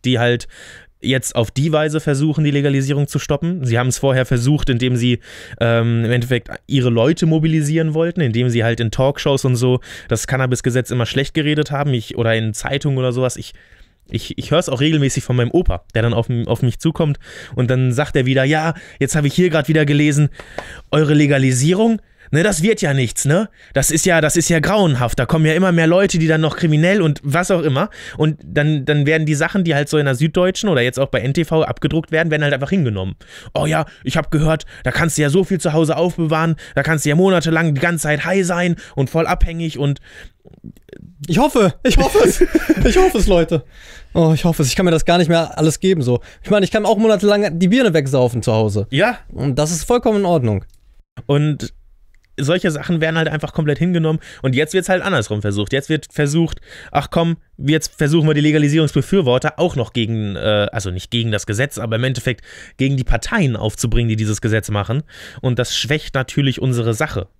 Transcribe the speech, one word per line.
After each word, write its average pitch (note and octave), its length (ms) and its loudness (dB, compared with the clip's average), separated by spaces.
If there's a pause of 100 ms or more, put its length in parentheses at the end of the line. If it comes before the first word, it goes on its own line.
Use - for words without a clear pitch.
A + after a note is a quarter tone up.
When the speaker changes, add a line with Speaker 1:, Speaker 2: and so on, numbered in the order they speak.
Speaker 1:
die B2 120 0
halt A#2+ 300 0 (580)
jetzt - 300 -2
auf A#2 160 0
die D3+ 220 -2
Weise D#3 260 0
versuchen, D3+ 460 0
die D3 60 2
Legalisierung C#3 560 0
zu - 120 -4
stoppen. D#3+ 460 -4
Sie A#2 120 0
haben's B2 200 0
vorher C3 280 0
versucht, C3+ 440 0
indem B2 260 0
sie, A#2+ 240 0 (400)
ähm, A#2 460 2
im A2+ 60 0
Endeffekt B2 380 0 (160)
ihre B2+ 240 2
Leute A#2+ 360 2
mobilisieren D#3 680 0
wollten, E3+ 280 -2
indem A#2+ 260 0
sie A#2 160 0
halt A#2 160 0
in A2+ 100 0
Talkshows C3+ 540 0
und B2+ 140 2
so B2 240 2 (260)
das - 200 -4
Cannabis-Gesetz B2+ 640 -2
immer B2 140 0
schlecht C3+ 280 -4
geredet D3 380 0
haben, C#3+ 220 -2
ich, - 240 -6
oder A2+ 180 0
in A2 180 -2
Zeitungen C#3 440 -4
oder B2+ 140 -2
sowas. B2 240 -2
Ich, - 180 -14 (560)
ich, - 280 -8
ich - 140 -6
hör's D#3 180 0
auch C3 100 -4
regelmäßig C#3+ 460 0
von B2 100 -2
meinem A#2+ 160 0
Opa, E3+ 320 0 (100)
der A2+ 100 0
dann A#2 100 0
auf - 160 -2
m-, A#2+ 180 -2
auf - 140 -2
mich B2 180 0
zukommt D#3 400 -2 (340)
und B2 160 -2
dann B2+ 220 2
sagt C#3 240 -2
er C3 100 2
wieder, C3 200 2
"Ja, D#3 280 0 (240)
jetzt C#3 200 0
hab D3 80 0
ich C#3 80 0
hier F3+ 160 2
grad D3+ 180 0
wieder D#3 180 4
gelesen, D3 440 2 (600)
eure D3+ 240 2
Legalisierung, D3 880 2 (280)
ne, D#3 140 4
das F#3+ 200 0
wird A3 180 2
ja D3 120 0
nichts, B2+ 300 -2
ne? F3 260 2 (240)
Das C3 180 0
ist D#3 140 0
ja, E3+ 140 4
das D3+ 160 0
ist E3 140 0
ja E3 100 4
grauenhaft. D3+ 600 0
Da A#2+ 60 2
kommen D#3 200 2
ja D#3 80 4
immer F#3 180 2
mehr E3 160 2
Leute, F#3 320 2
die D#3+ 80 2
dann D#3 140 2
noch D#3 160 -2
kriminell E3+ 440 2
und D3+ 220 0
was D#3 260 -2
auch F3+ 120 2
immer." D3+ 280 0 (280)
Und D3+ 260 0
dann, D3 400 0
dann D3 220 2
werden D#3 200 2
die D3+ 100 0
Sachen, E3 280 0
die E3 100 0
halt C#3+ 140 0
so D#3 100 0
in D3 80 2
der C3+ 100 2
Süddeutschen F3+ 520 0
oder D3 140 2
jetzt B2 180 -2
auch C3+ 80 0
bei A#2 140 -2
N C3 120 -2
T D#3+ 120 0
V D#3+ 180 0
abgedruckt D3+ 480 -4
werden, D#3+ 180 0
werden D3+ 140 0
halt C#3+ 100 0
einfach C3+ 180 -4
hingenommen. G#2 440 -2 (380)
"Oh - 120 -2
ja, D#3 200 0 (180)
ich C3 140 -4
hab D3+ 140 -4
gehört, D#3 340 0 (180)
da B2+ 80 -2
kannst D3 260 -2
du D3+ 40 0
ja D3 80 2
so F3+ 160 2
viel F#3+ 160 -2
zu D#3+ 100 -2
Hause D#3+ 240 2
aufbewahren, D#3+ 600 0 (180)
da C#3 80 0
kannst D3+ 220 -2
du D3 40 0
ja C#3+ 60 2
monatelang E3 580 2
die C3+ 80 -2
ganze E3+ 220 -2
Zeit D3+ 220 -2
high F#3+ 200 0
sein F3 300 0 (200)
und C#3 140 0
voll E3 180 0
abhängig E3 520 -2
und" C#3 220 -2 (1300)
Speaker 2:
Ich E3+ 100 0
hoffe, A#3 460 2
ich - 140 4
hoffe C4+ 280 4
es. - 180 4 (220)
Speaker 1:
<laughs> - 200 2
Speaker 2:
Ich A#3+ 120 4
hoffe F#4 200 4
es, F#3+ 100 2
Leute. E3+ 360 2 (500)
Oh, D#3+ 200 4
ich D3 100 0
hoffe E3 180 2
es. C#3 60 2
Ich - 80 -2
kann F#3+ 100 0
mir F3 60 4
das D#3+ 140 2
gar F3 120 4
nicht E3 120 2
mehr E3 280 0
alles D#3 220 0
geben, F#3+ 220 2
so. B2 180 0 (240)
Ich - 60 -14
meine, G3+ 160 4
ich - 60 -6
kann G#3 140 0
auch G3+ 120 2
monatelang G#3 600 2
die F#3 80 4
Birne A3 260 4
wegsaufen B2+ 500 0
zu A#2+ 80 0
Hause. G#2+ 400 0
Speaker 1:
Ja. G3+ 280 0 (100)
Speaker 2:
Und C3+ 280 -4
das D3+ 140 0
ist D#3+ 140 -6
vollkommen A#3 340 0
in G3+ 60 0
Ordnung. A#2+ 400 0 (600)
Speaker 1:
Und D3 480 -2 (640)
solche E3+ 340 0
Sachen D#3 280 -2
werden D#3+ 180 0
halt D#3+ 120 0
einfach D3+ 240 -6
komplett D3 260 -2
hingenommen. D#3+ 400 0 (220)
Und C3 120 0
jetzt D3 200 0
wird's F#3 160 -2
halt F#3 120 2
andersrum A2 400 -2
versucht. G2+ 300 -2
Jetzt C3+ 180 -4
wird D#3 220 -2
versucht, D3+ 480 -2 (320)
"Ach - 180 -2
komm, E3+ 280 0 (200)
jetzt D3 380 -2
versuchen D3+ 320 2
wir D#3 60 4
die D3 80 2
Legalisierungsbefürworter D3+ 1160 2
auch E3+ 180 0
noch A#2 180 -4
gegen, A2 420 -4
äh, G#2 360 0
also G2 200 -6
nicht F#2 180 -10
gegen A#2 220 -2
das G#2+ 140 -4
Gesetz, A2+ 320 -4
aber A2 180 -4
im A#2 80 -2
Endeffekt B2+ 380 -4 (360)
gegen C3+ 200 0
die B2 80 -2
Parteien C3+ 500 0
aufzubringen, A2+ 540 -2
die A2 80 -2
dieses G#2+ 240 -2
Gesetz G#2+ 280 -2
machen." G#2 340 -4 (380)
Und B2 160 0
das - 180 -4
schwächt - 400 -4
natürlich C3+ 460 -2
unsere A#2+ 320 0
Sache. G#2+ 340 -4 (120)